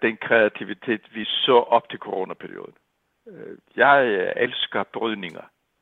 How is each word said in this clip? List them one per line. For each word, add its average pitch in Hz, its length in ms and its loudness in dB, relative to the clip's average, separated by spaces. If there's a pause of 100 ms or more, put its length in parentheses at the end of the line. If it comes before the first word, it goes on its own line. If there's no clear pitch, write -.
den 110 200 0
kreativitet, 107 800 0 (120)
vi 110 120 -10
så - 320 2 (180)
op - 140 0
til 127 100 -12
coronaperioden. 92 720 -10 (580)
Øh, 139 260 -16 (180)
jeg, 135 300 6
øh, 92 300 0
elsker - 480 -4 (100)
brydninger. 101 520 -8 (360)